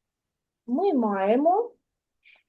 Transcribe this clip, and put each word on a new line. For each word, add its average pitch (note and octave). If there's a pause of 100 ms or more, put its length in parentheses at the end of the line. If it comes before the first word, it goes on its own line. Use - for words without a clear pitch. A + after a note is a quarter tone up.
(680)
Ми E4+
маємо B3 (760)